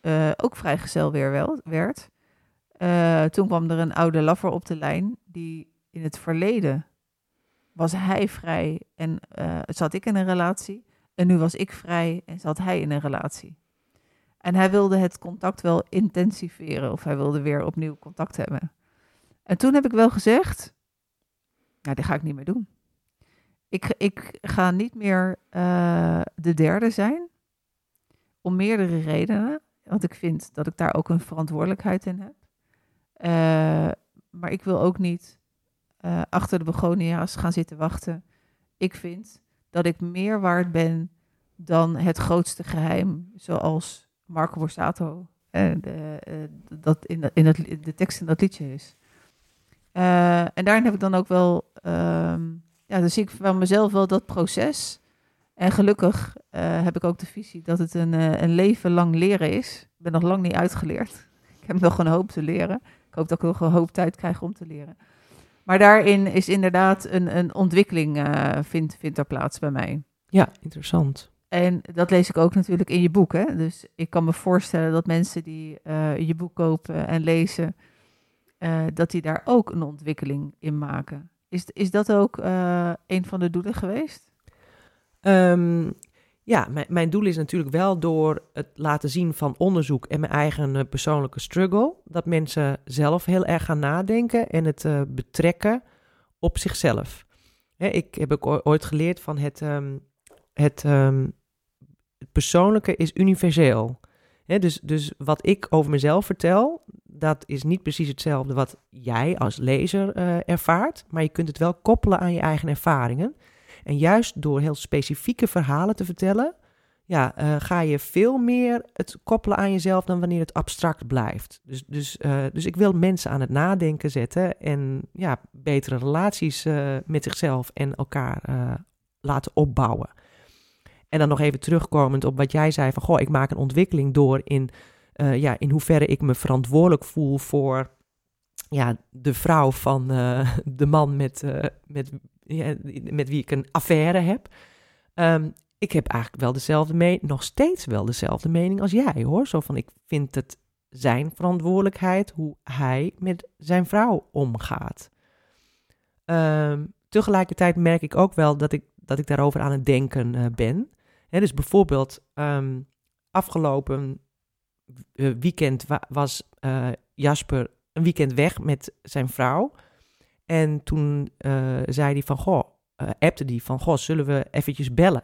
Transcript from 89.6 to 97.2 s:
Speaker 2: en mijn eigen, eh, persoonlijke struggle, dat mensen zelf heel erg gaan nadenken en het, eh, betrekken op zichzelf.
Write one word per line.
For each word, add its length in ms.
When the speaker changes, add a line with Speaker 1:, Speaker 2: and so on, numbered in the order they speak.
Speaker 2:
en 140
mijn 120
eigen, 440
eh, 140
persoonlijke 500
struggle, 540
dat 220
mensen 580
zelf 400
heel 200
erg 200
gaan 140
nadenken 720
en 160
het, 200
eh, 240
betrekken 720
op 200
zichzelf. 680